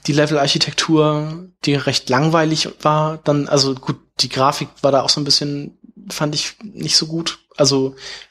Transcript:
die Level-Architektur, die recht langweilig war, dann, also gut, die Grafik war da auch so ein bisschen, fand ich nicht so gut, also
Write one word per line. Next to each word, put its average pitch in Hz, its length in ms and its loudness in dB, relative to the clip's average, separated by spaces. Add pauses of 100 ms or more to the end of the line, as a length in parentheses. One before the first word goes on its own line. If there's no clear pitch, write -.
die 147 80 0
Level-Architektur, 151 1300 0 (180)
die 143 100 2
recht 135 340 -2
langweilig 156 600 2 (140)
war, 156 400 0
dann, 143 260 0
also 135 260 2
gut, 131 220 -6 (220)
die 123 100 -2
Grafik 139 400 0 (120)
war 139 100 4
da 135 100 4
auch - 80 -2
so - 100 0
ein 147 60 -2
bisschen, 143 540 -2 (300)
fand 147 260 -4
ich - 280 -6
nicht - 340 -4
so 160 100 0
gut, 165 320 -6 (180)
also 135 380 2 (360)